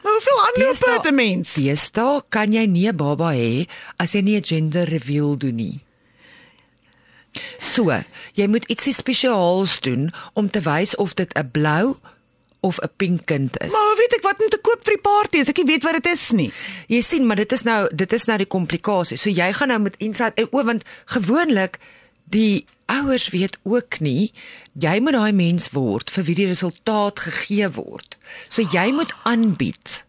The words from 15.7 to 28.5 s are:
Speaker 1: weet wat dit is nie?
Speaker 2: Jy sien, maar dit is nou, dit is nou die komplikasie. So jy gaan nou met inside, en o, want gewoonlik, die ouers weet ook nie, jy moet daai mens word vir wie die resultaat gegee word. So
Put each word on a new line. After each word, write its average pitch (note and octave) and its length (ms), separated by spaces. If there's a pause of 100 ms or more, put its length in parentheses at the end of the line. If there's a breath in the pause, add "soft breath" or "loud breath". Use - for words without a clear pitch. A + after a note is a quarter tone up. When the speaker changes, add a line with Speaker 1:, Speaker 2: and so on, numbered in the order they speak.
Speaker 1:
weet D4 100
wat D#4+ 200
dit F4 100
is - 200
nie? F3+ 200 (360 loud breath)
Speaker 2:
Jy A#3 120
sien, C4+ 260
maar G#3+ 100
dit G#3 160
is A3+ 100
nou, A3 320
dit F#3 180
is A3+ 140
nou A3 120
die G3 80
komplikasie. F3+ 680
So - 140
jy F3+ 220
gaan C4+ 160
nou A#3 120
met G3 180
inside, A3 360
en A3+ 160
o, C4+ 140
want A3+ 180 (240 loud breath)
gewoonlik, A3+ 720 (500 soft breath)
die G#3 360 (240)
ouers C4+ 400
weet F#3 360
ook A#3+ 360
nie, D#3 320 (460 loud breath)
jy E3 220
moet C#4+ 120
daai G#3+ 200
mens F3 380
word A#2+ 400
vir F#3 140
wie E3 100
die G3 120
resultaat G3+ 720
gegee G3+ 500
word. - 460 (320 loud breath)
So - 140